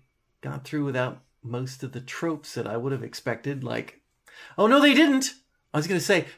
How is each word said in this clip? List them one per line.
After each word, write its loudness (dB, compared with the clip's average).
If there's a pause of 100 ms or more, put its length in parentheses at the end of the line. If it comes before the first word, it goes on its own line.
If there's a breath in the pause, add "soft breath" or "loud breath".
(400)
got -10
through -4
without -4 (200)
most -8
of -10
the -12
tropes -8
that -6
I -6
would -4
have -6
expected. -6
Like, -8 (560 loud breath)
oh 4
no, 6
they 8
didn't. 4 (380)
I -2
was 0
gonna -2
say 2 (120)